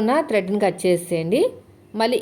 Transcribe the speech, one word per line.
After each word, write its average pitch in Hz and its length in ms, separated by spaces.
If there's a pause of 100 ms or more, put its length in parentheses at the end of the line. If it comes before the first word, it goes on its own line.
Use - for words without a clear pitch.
ఉన్న 220 120 (160)
థ్రెడ్ని 202 360
కట్ 180 200
చేసేయండి. 175 560 (600)
మళ్ళీ 240 220